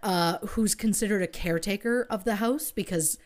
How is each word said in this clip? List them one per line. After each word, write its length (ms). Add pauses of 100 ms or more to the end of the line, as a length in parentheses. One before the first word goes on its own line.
uh, 360
who's 360
considered 460
a 60
caretaker 840
of 160
the 100
house 360
because 540